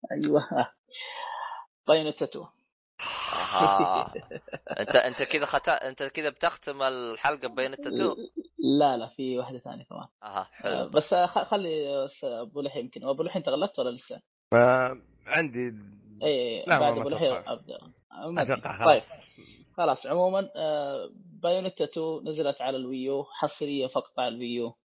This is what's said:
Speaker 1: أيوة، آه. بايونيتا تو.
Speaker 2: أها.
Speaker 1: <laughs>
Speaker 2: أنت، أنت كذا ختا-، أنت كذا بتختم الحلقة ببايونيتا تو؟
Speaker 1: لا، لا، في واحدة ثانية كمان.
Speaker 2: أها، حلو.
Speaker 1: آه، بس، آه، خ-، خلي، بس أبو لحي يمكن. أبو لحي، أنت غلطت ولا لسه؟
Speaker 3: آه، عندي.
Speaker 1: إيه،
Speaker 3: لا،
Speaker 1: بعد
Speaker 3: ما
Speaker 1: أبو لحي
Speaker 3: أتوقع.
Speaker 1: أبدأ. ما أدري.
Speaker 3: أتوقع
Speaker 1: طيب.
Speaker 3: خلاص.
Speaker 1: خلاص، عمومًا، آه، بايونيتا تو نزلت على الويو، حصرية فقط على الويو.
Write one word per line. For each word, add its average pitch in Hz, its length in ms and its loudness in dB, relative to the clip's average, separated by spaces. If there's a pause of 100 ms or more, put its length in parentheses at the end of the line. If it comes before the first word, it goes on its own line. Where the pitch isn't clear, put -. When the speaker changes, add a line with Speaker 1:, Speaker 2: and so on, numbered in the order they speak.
(120)
Speaker 1:
أيوة، 151 300 2 (180)
آه. - 140 0 (1120)
بايونيتا 156 380 2
تو. - 200 -10 (880)
Speaker 2:
أها. 95 800 2 (280)
Speaker 1:
<laughs> - 380 -10
Speaker 2:
أنت، - 160 2
أنت 127 280 4
كذا 147 220 0
ختا-، 147 380 0
أنت 131 200 -6
كذا 147 260 -2
بتختم 143 540 -4
الحلقة 127 640 -2
ببايونيتا 131 420 -4
تو؟ - 260 0 (640)
Speaker 1:
لا، 139 180 6
لا، 113 100 -6
في 131 300 -4
واحدة 127 220 -6
ثانية - 240 -12
كمان. - 240 -14 (160)
Speaker 2:
أها، 98 280 -6
حلو. - 220 -4
Speaker 1:
آه، - 140 -2
بس، - 260 2
آه، 180 120 4
خ-، 185 180 0
خلي، 151 640 -2
بس - 180 -14
أبو 120 380 -6
لحي 139 180 -6
يمكن. 120 240 -10
أبو 135 200 -2
لحي، 175 160 -4
أنت - 100 -4
غلطت 151 300 -2
ولا 127 100 0
لسه؟ 123 320 -12 (320)
Speaker 3:
آه، 127 440 6 (280)
عندي. 123 480 0 (500)
Speaker 1:
إيه، 123 460 0
Speaker 3:
لا، 160 100 6
Speaker 1:
بعد 147 140 6
Speaker 3:
ما 113 80 0
Speaker 1:
أبو 110 80 -2
لحي 151 180 2
Speaker 3:
أتوقع. 117 260 -2
Speaker 1:
أبدأ. - 240 -12 (540)
ما 175 100 0
أدري. 135 120 2
Speaker 3:
أتوقع 113 320 -2
Speaker 1:
طيب. 139 160 8
Speaker 3:
خلاص. - 220 -16 (540)
Speaker 1:
خلاص، 160 300 2
عمومًا، 185 480 2
آه، 143 600 -4
بايونيتا 180 680 -2
تو 160 360 -4
نزلت 151 400 -2
على 131 160 -2
الويو، 131 460 -4
حصرية 143 640 -2
فقط - 320 -4
على 120 160 -2
الويو. 120 520 -4